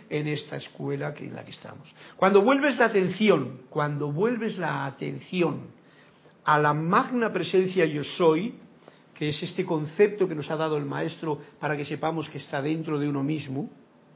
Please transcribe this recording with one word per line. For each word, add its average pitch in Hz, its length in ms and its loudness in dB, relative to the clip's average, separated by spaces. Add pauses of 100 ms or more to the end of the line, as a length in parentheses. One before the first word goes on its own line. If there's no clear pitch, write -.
(100)
en 151 180 -2
esta 147 280 -6
escuela 143 580 -8
que, - 100 -14
en - 100 -12
la - 100 -12
que - 60 -20
estamos. - 420 -18 (240)
Cuando 196 260 8
vuelves 269 360 4
la 233 80 6
atención, 180 840 2
cuando 147 400 -2
vuelves 214 480 -2
la 143 280 -4
atención 143 800 -4 (760)
a 151 140 6
la 151 160 4
magna 214 580 0
presencia 185 540 2
yo 147 180 -2
soy, 170 500 2 (600)
que 151 160 -2
es 147 120 -4
este 180 220 -4
concepto 185 640 2
que 165 60 -8
nos 151 160 -6
ha 160 60 -2
dado 156 200 -2
el 143 80 -2
maestro 151 560 -6 (180)
para 151 180 -4
que 143 80 -6
sepamos 160 440 -4
que 143 100 -12
está 143 220 -6
dentro 156 380 -2
de 147 100 -2
uno 139 140 -2
mismo, 143 480 -4 (460)